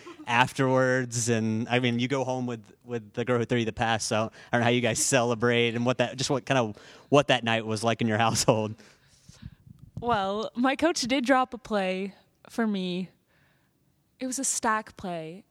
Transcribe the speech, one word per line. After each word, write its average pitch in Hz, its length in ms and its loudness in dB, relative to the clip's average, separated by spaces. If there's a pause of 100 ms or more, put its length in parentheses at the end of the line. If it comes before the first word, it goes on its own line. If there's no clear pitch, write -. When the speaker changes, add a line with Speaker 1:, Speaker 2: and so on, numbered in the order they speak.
(280)
Speaker 1:
afterwards? 127 1000 0
And, 113 400 0
I 120 120 0
mean, 120 180 0
you 123 80 0
go 135 160 -2
home 127 240 -4
with, 120 140 -8 (240)
with 117 300 -10
the 120 100 -4
girl 123 140 2
who 117 60 0
threw 120 140 0
you 117 60 0
the 107 80 -2
pass, 113 320 -2
so 113 120 -2 (360)
I 123 40 2
don't 120 40 2
know 117 60 2
how 120 40 4
you 123 100 2
guys 113 240 0
celebrate 120 680 2
and 120 100 -2
what 127 140 2
that, 120 180 -2
just 131 140 -4
what 123 160 -2
kind 139 120 2
of, 110 180 -2 (320)
what 139 180 6
that 123 160 2
night 113 240 0
was 110 160 -2
like 113 180 0
in 120 60 0
your 107 120 2
<laughs> 117 80 4
household. 110 500 2 (1200)
Speaker 2:
Well, 208 540 -2
my 262 220 2
coach 320 260 2
did 254 220 0
drop 254 300 2
a 226 40 -12
play 190 560 -4 (360)
for 226 160 -2
me. 185 420 -4 (1120)
It 262 60 -6
was 254 120 -6
a 269 60 -4
stack 220 540 -2
play, 170 520 -10